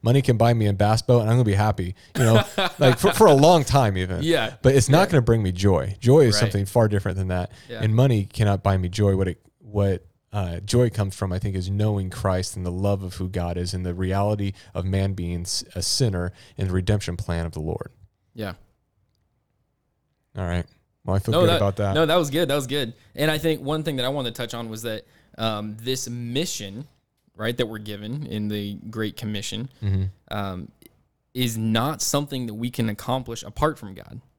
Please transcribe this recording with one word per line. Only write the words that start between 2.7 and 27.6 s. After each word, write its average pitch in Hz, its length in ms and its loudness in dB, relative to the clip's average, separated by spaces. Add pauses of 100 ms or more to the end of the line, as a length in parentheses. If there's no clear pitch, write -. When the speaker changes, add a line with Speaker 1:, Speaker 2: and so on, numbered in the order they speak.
Speaker 1:
like, 127 180 6
for, 196 140 2
for 214 160 8
a 151 60 10
long 151 280 8
time 117 340 4
even. 92 280 -2
Speaker 2:
Yeah. 139 380 0
Speaker 1:
But 131 120 6
it's 127 140 4
not 170 180 6
Speaker 2:
Yeah. 185 60 -4
Speaker 1:
gonna 143 100 4
bring 113 220 2
me 92 80 0
joy. 92 480 2
Joy 123 220 6
is 113 120 6
Speaker 2:
Right. - 60 2
Speaker 1:
something 104 260 0
far 110 220 2
different 98 300 -2
than 92 100 -2
that. 90 240 -4 (160)
Speaker 2:
Yeah. 117 160 -6
Speaker 1:
And 107 100 2
money 117 300 4
cannot 101 400 0
buy 98 140 4
me 90 100 -2
joy. 98 260 2
What 95 140 0
it, 87 120 -8 (200)
what, 101 440 -2 (280)
uh, 90 280 -4
joy 120 300 2
comes 101 260 -4
from, 95 160 -4
I 90 80 -2
think, 98 160 -4
is 92 140 -4
knowing 101 400 0
Christ 92 460 -2
and 92 100 -8
the 90 60 -4
love 98 320 -2
of 90 100 -10
who 92 140 -6
God 87 300 -4
is 90 160 -6
and 90 120 -6
the 87 80 -4
reality 98 580 -2 (220)
of 92 100 -6
man 98 280 0
being 87 300 -6
s-, - 200 -6 (140)
a 87 60 -4
sinner 92 500 -2 (260)
and 98 100 -2
the 90 40 -2
redemption 92 440 0
plan 85 300 -4
of 82 60 -8
the 80 80 -10
Lord. 78 300 -6 (440)
Speaker 2:
Yeah. 107 200 -8 (1800)
Speaker 1:
All 95 100 -4
right. 87 180 -2 (400)
Well, 92 120 0
I - 20 2
feel 117 140 -2
Speaker 2:
No, 165 80 4
Speaker 1:
good 175 80 4
Speaker 2:
that, 170 80 2
Speaker 1:
about 101 200 0
that. 101 180 -2
Speaker 2:
no, 160 120 2
that 151 100 0
was 151 140 0
good. 156 180 0
That 139 60 0
was 139 120 -2
good. 127 260 -4 (240)
And 151 140 0
I 156 80 -2
think 156 240 -2
one 151 200 -4
thing 147 140 -4
that 123 80 -4
I 131 60 -2
wanted 131 240 -4
to - 80 -12
touch 120 120 -8
on 117 140 -10
was 110 140 -10
that, 110 220 -8 (340)
um, 107 420 -4
this 127 280 -6
mission, 120 760 -8 (480)
right, 117 220 -4
that 120 100 0